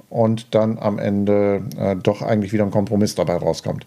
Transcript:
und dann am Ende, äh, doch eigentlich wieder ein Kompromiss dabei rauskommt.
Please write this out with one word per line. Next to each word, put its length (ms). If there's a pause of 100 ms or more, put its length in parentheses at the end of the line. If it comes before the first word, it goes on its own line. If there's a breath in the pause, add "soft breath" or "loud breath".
und 460
dann 240
am 180
Ende, 640 (160)
äh, 180
doch 280
eigentlich 280
wieder 120
ein 80
Kompromiss 420
dabei 220
rauskommt. 520